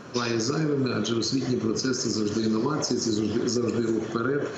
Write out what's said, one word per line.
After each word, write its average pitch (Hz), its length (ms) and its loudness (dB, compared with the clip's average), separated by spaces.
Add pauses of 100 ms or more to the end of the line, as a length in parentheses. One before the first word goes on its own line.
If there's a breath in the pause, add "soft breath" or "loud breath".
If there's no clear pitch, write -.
(140)
буває 117 260 0
зайвими, 135 580 0
адже 107 160 0
освітній 127 420 0
процес — 113 460 0
це 120 60 -2
завжди 107 340 0
інновації, 120 580 0
це 113 100 0
завжди, 107 380 0
завжди 117 340 0
рух 110 200 0
вперед. 131 560 -2